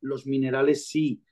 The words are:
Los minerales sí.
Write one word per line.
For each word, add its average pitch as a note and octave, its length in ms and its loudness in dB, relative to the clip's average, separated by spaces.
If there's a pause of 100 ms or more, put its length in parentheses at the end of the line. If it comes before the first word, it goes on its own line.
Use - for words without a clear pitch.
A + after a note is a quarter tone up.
Los C3+ 260 -6
minerales C3+ 640 2
sí. D3+ 440 -2